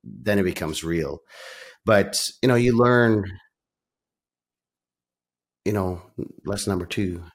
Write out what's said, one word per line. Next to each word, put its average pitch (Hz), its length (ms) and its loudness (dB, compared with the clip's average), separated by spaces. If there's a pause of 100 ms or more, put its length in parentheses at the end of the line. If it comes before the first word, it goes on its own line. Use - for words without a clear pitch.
then 101 360 -2
it 95 40 0
becomes 82 400 -4
real. 80 380 -4 (640)
But, 101 340 2 (220)
you 127 80 2
know, 123 60 4
you 120 220 4
learn, 120 480 4 (2500)
you 104 80 -2
know, 92 280 -2 (440)
lesson 101 260 -4
number 90 160 -2
two 90 360 -6 (120)